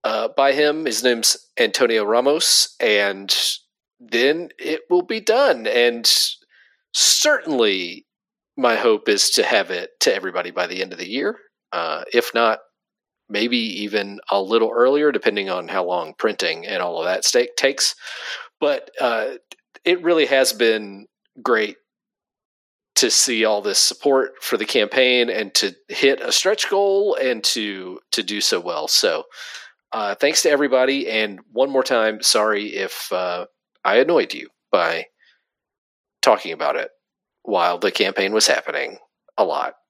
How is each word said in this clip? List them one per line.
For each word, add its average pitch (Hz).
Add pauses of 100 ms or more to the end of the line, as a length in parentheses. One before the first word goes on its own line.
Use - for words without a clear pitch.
uh, 110
by 139
him. 151
His 110
name's 117 (220)
Antonio 113
Ramos, 127
and 101 (680)
then 131 (100)
it 151
will 180
be 220
done. 139
And 120 (840)
certainly 120 (500)
my 120
hope 107
is 101
to -
have 98
it 90 (100)
to -
everybody 92
by 175
the 92
end 190
of -
the 180
year, 233 (340)
uh, 165
if 120
not 117 (720)
maybe 120
even 101 (120)
a 101
little 110
earlier, 139
depending 101
on 90
how 92
long 87
printing 85
and 92
all 85
of 80
that 92
sta-, 123 (100)
takes. - (640)
But, 147 (100)
uh, 117 (500)
it 175
really 160
has 131
been 107 (340)
great 110 (1200)
to 120
see 113
all 104
this 101
support - (100)
for -
the 127
campaign 120
and 101
to 98 (140)
hit 135
a -
stretch -
goal 202
and 123
to, 95 (100)
to -
do 101
so 98
well. 80
So, 82 (680)
uh, 104
thanks 147
to 160
everybody. 135
And 107 (120)
one 135
more 131
time, 110
sorry 107
if, -
uh, 90 (380)
I 104
annoyed 147
you - (240)
by 82 (1120)
talking -
about -
it - (520)
while 90
the 98
campaign 98
was 107
happening - (400)
a 196
lot 143 (160)